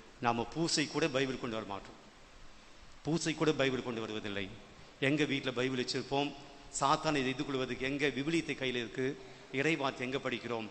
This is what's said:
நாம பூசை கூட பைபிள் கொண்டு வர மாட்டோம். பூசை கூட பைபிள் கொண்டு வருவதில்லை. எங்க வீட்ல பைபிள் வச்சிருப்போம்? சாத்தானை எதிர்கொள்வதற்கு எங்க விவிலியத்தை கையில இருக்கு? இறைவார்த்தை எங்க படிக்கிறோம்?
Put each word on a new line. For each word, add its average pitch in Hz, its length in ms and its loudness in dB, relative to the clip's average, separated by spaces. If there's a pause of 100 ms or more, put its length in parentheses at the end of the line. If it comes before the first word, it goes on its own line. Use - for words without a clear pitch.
(260)
நாம 117 200 2 (100)
பூசை 156 300 2 (100)
கூட 156 200 4
பைபிள் 131 280 0
கொண்டு 113 140 -4
வர 107 160 -6
மாட்டோம். - 260 -10 (1040)
பூசை 156 320 2
கூட 156 240 6
பைபிள் 127 260 4
கொண்டு 110 160 -2
வருவதில்லை. 107 420 -2 (640)
எங்க 147 240 4
வீட்ல 131 280 0
பைபிள் 127 240 2
வச்சிருப்போம்? 139 480 0 (480)
சாத்தானை 147 440 4
எதிர்கொள்வதற்கு 131 680 0
எங்க 143 260 2
விவிலியத்தை 151 400 0
கையில 123 260 0
இருக்கு? 131 240 -2 (520)
இறைவார்த்தை 139 480 2
எங்க 131 180 -2
படிக்கிறோம்? 113 460 -2